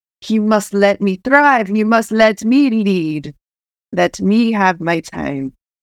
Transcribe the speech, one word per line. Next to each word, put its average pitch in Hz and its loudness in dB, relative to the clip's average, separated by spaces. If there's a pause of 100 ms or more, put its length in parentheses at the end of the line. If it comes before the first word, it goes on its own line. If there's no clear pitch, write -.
(280)
"You 220 0
must 214 0
let 202 2
me 190 -2
thrive. 269 2
You 214 0
must 220 0
let 220 2
me 262 2
lead. 160 -2 (560)
Let 175 -2
me 220 2
have 185 0
my 165 -2
time." 139 -8 (300)